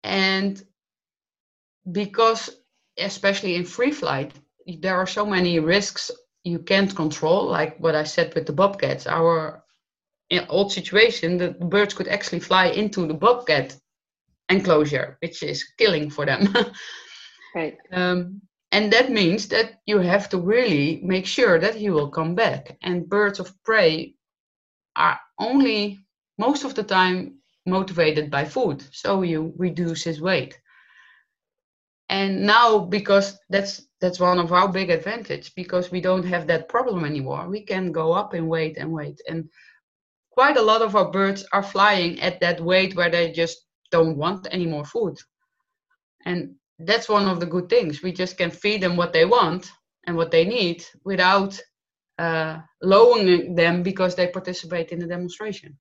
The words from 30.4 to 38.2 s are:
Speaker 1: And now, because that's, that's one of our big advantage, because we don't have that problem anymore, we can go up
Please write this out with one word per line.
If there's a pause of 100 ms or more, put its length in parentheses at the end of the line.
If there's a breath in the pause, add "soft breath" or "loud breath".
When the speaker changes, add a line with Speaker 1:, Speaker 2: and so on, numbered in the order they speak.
Speaker 1:
And
now,
because (100)
that's, (140)
that's
one
of
our
big
advantage,
because
we
don't
have
that
problem
anymore,
we
can
go
up